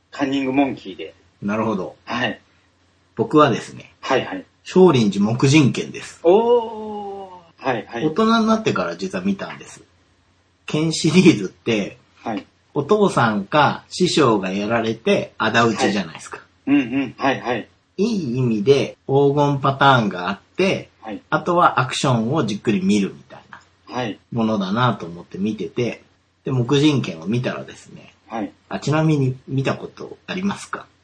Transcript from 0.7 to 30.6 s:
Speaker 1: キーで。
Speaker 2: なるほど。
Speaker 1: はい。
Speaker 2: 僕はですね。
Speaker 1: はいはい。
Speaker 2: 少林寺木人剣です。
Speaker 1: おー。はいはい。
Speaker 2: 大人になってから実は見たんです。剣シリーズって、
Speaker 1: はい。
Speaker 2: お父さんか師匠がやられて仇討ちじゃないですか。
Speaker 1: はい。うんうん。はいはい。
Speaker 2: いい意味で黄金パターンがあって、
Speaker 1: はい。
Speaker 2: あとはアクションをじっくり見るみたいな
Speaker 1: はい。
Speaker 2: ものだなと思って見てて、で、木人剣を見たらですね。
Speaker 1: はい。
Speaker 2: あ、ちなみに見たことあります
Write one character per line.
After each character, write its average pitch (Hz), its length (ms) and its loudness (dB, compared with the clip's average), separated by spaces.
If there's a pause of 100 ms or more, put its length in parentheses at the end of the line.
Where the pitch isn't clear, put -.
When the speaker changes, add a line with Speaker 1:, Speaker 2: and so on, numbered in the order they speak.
Speaker 1:
キ - 160 -14
ー - 40 -16
で。 - 180 -14 (280)
Speaker 2:
な 101 160 -4
る 110 60 -2
ほ 107 120 -2
ど。 90 200 -8 (100)
Speaker 1:
は 123 220 -6
い。 95 120 -10 (760)
Speaker 2:
僕 113 220 0
は 147 120 8
で 98 120 -2
す - 120 -16
ね。 - 280 -20
Speaker 1:
は - 160 0
い - 80 -2
は - 100 -10
い。 - 100 -12 (180)
Speaker 2:
少 185 280 8
林 110 280 4
寺 101 60 2
木 127 220 2
人 135 240 6
剣 73 200 -6
で - 100 -12
す。 - 220 -18
Speaker 1:
お 214 1040 0
ー。 - 20 -20 (280)
は 131 200 -4
い - 100 -10
は 120 140 -10
い。 156 40 0
Speaker 2:
大 156 60 0
人 220 300 2
に 220 60 0
な 220 100 4
っ 220 60 -8
て 190 100 0
か 196 100 -2
ら 170 140 -6
実 190 200 -6
は 180 60 -6
見 98 120 -2
た - 160 -10
ん - 60 -16
で - 80 -20
す。 - 160 -20 (840)
剣 156 280 -2
シ - 180 0
リ 180 220 8
ー 104 40 -2
ズ 98 80 -6
っ - 20 -6
て、 107 500 -4 (240)
Speaker 1:
は 113 140 -8
い。 90 100 -10 (280)
Speaker 2:
お 147 100 -4
父 208 260 2
さ 120 240 2
ん 98 120 -4
か - 440 2
師 - 200 0
匠 117 300 4
が 95 120 -6
や 104 160 -4
ら 117 140 -2
れ 113 120 -2
て - 440 -2
仇 117 300 2
討 107 120 -2
ち 101 120 0
じ 104 60 -2
ゃ 92 80 -4
な - 60 -14
い - 40 -18
で - 60 -20
す - 80 -18
か。 - 80 -14
Speaker 1:
は - 60 -20
い。 - 40 -20 (200)
う 135 60 0
ん - 20 6
う 143 60 4 (260)
ん。 107 100 -14
は 135 140 0
い 110 100 -4
は 117 140 -4
い。 101 120 -8 (300)
Speaker 2:
い 220 180 0
い 131 220 -4
意 131 40 0
味 110 220 0
で 131 320 4 (120)
黄 139 280 4
金 143 240 2
パ 139 140 0
タ 139 200 2
ー 117 120 2
ン 98 40 -2
が 90 200 -6
あ 98 40 -4
っ - 60 -12 (160)
て、 180 340 -2 (120)
Speaker 1:
は 110 100 -14
い。 98 180 -12
Speaker 2:
あ 156 120 -2
と 180 160 -2
は - 220 2
ア 131 80 0
ク - 80 -8
シ - 120 -2
ョ 131 60 2
ン 117 200 -2
を 156 120 0
じ 104 100 -4
っ - 40 -8
く 117 120 0
り 98 120 0
見 101 160 2
る 95 140 -2
み - 100 -20
た - 140 -20
い - 20 -20 (100)
な - 100 -20 (340)
Speaker 1:
は 123 120 -4
い。 101 140 -8 (120)
Speaker 2:
も 117 140 0
の 110 140 0
だ 92 120 -4
な 120 220 2
と 90 120 -10
思 85 180 -14
っ - 20 -20
て - 120 -16
見 107 200 -2
て 98 100 -8
て、 - 360 -4 (420)
で、 147 60 -4
木 131 280 2
人 143 220 2
剣 - 180 -8
を 85 60 -16
見 117 160 -2
た 117 120 -4
ら - 120 -12
で - 100 -18
す - 140 -20
ね。 - 240 -20 (140)
Speaker 1:
は 110 160 -8
い。 - 80 -10 (180)
Speaker 2:
あ、 95 100 -8
ち 139 140 -4
な 156 100 2
み 156 140 2
に 131 180 0 (120)
見 135 160 -2
た - 120 -2
こ - 120 -12
と - 300 -16 (100)
あ - 60 -6
り 185 100 -4
ま 196 140 -4
す - 140 -18